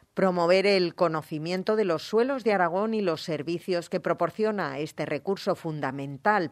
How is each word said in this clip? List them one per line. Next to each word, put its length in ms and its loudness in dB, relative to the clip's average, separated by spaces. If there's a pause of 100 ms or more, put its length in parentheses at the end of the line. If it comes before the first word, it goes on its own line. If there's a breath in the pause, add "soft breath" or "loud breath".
(140 soft breath)
Promover 540 4
el 280 2
conocimiento 800 -2
de 80 2
los 200 0
suelos 420 0
de 80 4
Aragón 400 2
y 80 0
los 220 -2
servicios 680 -4
que 100 -2
proporciona 800 -2
este 260 -6
recurso 500 -2
fundamental 960 -2